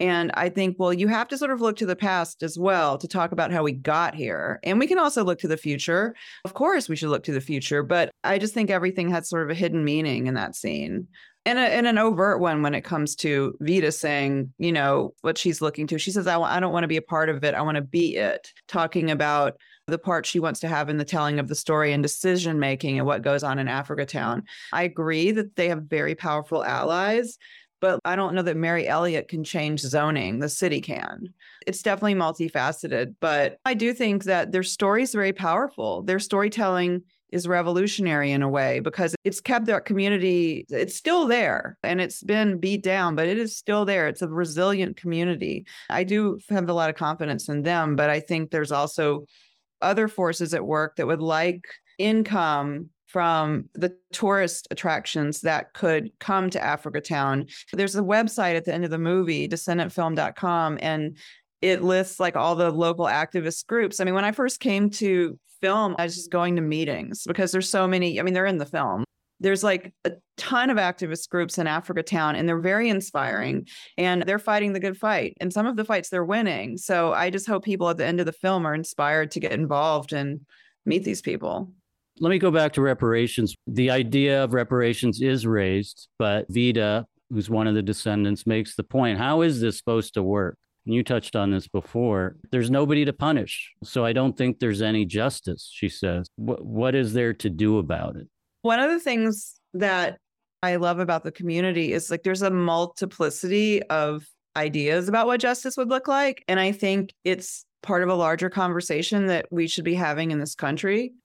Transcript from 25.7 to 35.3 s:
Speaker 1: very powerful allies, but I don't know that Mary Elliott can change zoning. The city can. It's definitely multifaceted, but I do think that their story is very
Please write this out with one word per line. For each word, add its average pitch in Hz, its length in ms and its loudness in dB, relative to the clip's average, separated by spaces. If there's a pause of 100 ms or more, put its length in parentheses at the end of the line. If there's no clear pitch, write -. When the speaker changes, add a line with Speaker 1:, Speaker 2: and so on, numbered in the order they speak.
Speaker 1:
very 151 300 -2
powerful 151 480 -2
allies, 185 760 -2 (420)
but 185 240 2
I 180 100 0
don't 190 200 0
know 185 80 2
that 165 160 0
Mary 165 280 0
Elliott 165 420 0
can 160 140 -4
change 151 380 -2
zoning. 135 600 0
The 147 100 -2
city 156 320 0
can. - 500 -10 (340)
It's 190 140 -6
definitely 202 360 2
multifaceted, 156 1040 -2
but 147 440 0
I 262 80 0
do 233 220 0
think 208 300 0
that 180 280 2
their 185 100 2
story 208 420 2
is 247 100 -4
very 196 180 0